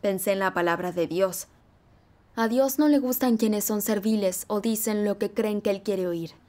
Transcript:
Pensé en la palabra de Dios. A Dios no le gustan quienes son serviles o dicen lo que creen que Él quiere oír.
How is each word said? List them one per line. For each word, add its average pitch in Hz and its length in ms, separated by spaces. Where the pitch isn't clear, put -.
Pensé 196 320
en 190 60
la 190 140
palabra 175 380
de 170 160
Dios. 175 400
A 226 120
Dios 269 300
no 302 100
le 285 120
gustan 254 380
quienes 214 260
son 214 180
serviles 208 680
o 214 140
dicen 214 440
lo 202 120
que 208 140
creen 214 300
que 208 100
Él 196 100
quiere 185 260
oír. 170 240